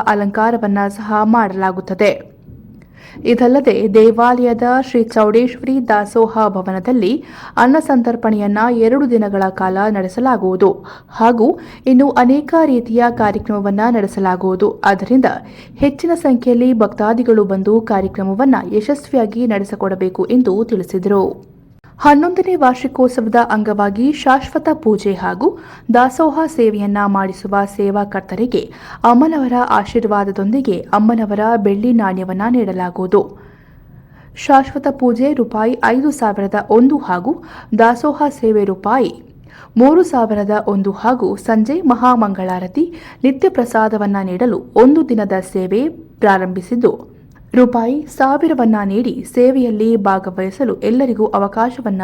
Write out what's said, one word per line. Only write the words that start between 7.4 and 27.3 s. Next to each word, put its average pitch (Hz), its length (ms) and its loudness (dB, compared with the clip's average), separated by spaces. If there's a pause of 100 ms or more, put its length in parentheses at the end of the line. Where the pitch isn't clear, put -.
ಅನ್ನ 254 240 4
ಸಂತರ್ಪಣೆಯನ್ನ 226 760 0 (120)
ಎರಡು 240 400 2
ದಿನಗಳ 202 380 0
ಕಾಲ 190 300 -4 (120)
ನಡೆಸಲಾಗುವುದು 190 960 0 (220)
ಹಾಗೂ 233 500 2 (280)
ಇನ್ನು 262 240 6
ಅನೇಕ 277 440 2 (100)
ರೀತಿಯ 240 460 0
ಕಾರ್ಯಕ್ರಮವನ್ನ 208 720 -2 (100)
ನಡೆಸಲಾಗುವುದು. 196 960 -2
ಆದ್ದರಿಂದ 202 400 2 (520)
ಹೆಚ್ಚಿನ 285 380 0
ಸಂಖ್ಯೆಯಲ್ಲಿ 254 580 2
ಭಕ್ತಾದಿಗಳು 220 720 2
ಬಂದು 196 360 0
ಕಾರ್ಯಕ್ರಮವನ್ನ 196 760 0 (160)
ಯಶಸ್ವಿಯಾಗಿ 233 760 -2
ನಡೆಸಿಕೊಡಬೇಕು 196 800 -4
ಎಂದು 226 400 0
ತಿಳಿಸಿದರು. 190 840 -2 (480)
ಹನ್ನೊಂದನೇ 359 560 2
ವಾರ್ಷಿಕೋತ್ಸವದ 254 800 0 (160)
ಅಂಗವಾಗಿ 208 640 0
ಶಾಶ್ವತ 277 600 -2
ಪೂಜೆ 208 400 0
ಹಾಗೂ 180 460 -4 (360)
ದಾಸೋಹ 262 520 2
ಸೇವೆಯನ್ನ 214 600 -2
ಮಾಡಿಸುವ 196 500 -4 (200)